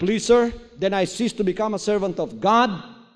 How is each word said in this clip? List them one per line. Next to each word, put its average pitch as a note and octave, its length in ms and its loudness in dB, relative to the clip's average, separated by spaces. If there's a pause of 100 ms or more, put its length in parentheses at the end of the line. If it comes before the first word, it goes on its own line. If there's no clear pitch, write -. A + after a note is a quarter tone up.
pleaser, A#3 480 4 (240)
then F#3+ 240 -2
I F#3+ 80 2
cease A3 320 -4
to G#3 80 0
become G#3 320 -2
a - 40 -10
servant G3 360 -2
of A#2 240 -6
God." G#3 560 0 (180)